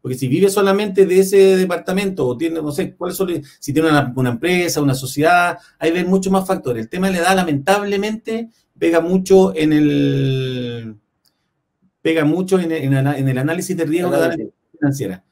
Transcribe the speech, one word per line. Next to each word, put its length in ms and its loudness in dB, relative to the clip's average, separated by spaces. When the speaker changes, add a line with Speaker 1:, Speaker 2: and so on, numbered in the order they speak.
Speaker 1:
Porque 180 -8
si 100 -4
vive 220 4
solamente 560 2
de 140 4
ese 360 6
departamento 720 -2
o 100 -2
tiene, 240 -4
no 120 -4
sé, 220 -6
cuáles 220 -8
son 140 -2
los, 100 -4
si 140 -8
tiene 160 2
una, 280 2
una 140 0
empresa, 520 -2
una 120 2
sociedad, 640 0
hay 140 0
que 60 0
ver 80 -2
muchos 260 0
más 140 0
factores. 360 -4
El 80 -12
tema 160 -2
de 80 0
la 60 -2
edad, 160 2
lamentablemente, 1120 -2
pega 240 2
mucho 540 2
en 180 0
el, 1200 -2
pega 220 0
mucho 340 0
en, 140 -2
en 220 -2
ana-, 220 0
en 120 -2
el 100 -2
análisis 380 -4
de 80 -2
riesgo 260 -2
de 80 0
la 80 2
Speaker 2:
Análisis. 260 -6
Speaker 1:
financiera. 540 -4